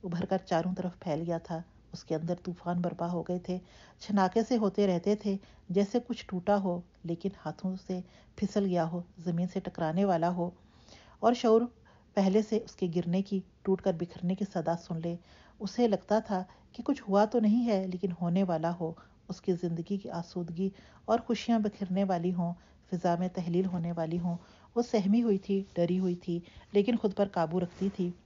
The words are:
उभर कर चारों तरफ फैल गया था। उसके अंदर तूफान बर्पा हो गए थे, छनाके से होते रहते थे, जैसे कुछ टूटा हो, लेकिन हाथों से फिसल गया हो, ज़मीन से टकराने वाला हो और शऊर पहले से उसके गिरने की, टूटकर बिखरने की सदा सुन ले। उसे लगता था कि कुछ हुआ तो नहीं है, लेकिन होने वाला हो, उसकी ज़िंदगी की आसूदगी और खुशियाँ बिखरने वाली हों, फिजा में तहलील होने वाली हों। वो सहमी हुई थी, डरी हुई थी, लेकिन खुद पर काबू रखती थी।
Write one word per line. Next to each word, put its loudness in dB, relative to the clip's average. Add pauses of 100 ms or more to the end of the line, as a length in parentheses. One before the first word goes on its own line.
उभर -4
कर 0
चारों 0
तरफ -6
फैल -2
गया -2
था। -8 (320)
उसके -6
अंदर -2
तूफान -4
बर्पा -4
हो -2
गए -4
थे, -4 (400)
छनाके 2
से 0
होते 2
रहते 2
थे, 0 (320)
जैसे 2
कुछ -8
टूटा 0
हो, 0 (220)
लेकिन -4
हाथों -6
से -8 (340)
फिसल 0
गया 2
हो, -4 (160)
ज़मीन -2
से -4
टकराने 0
वाला 2
हो -2 (680)
और 6
शऊर 4 (520)
पहले 4
से 0
उसके -4
गिरने 0
की, -2 (220)
टूटकर 2
बिखरने -4
की -4
सदा -2
सुन -8
ले। -4 (420)
उसे 0
लगता 2
था -2 (300)
कि -12
कुछ -2
हुआ 4
तो 2
नहीं 4
है, 2
लेकिन -4
होने 0
वाला 0
हो, -6 (320)
उसकी -4
ज़िंदगी -2
की -10
आसूदगी -6 (360)
और 4
खुशियाँ -2
बिखरने -2
वाली 0
हों, -2 (380)
फिजा 0
में -2
तहलील -2
होने -4
वाली -4
हों। -2 (400)
वो 2
सहमी 4
हुई 2
थी, -2 (100)
डरी 2
हुई 0
थी, -6 (320)
लेकिन 4
खुद 0
पर 2
काबू 0
रखती -2
थी। -2 (120)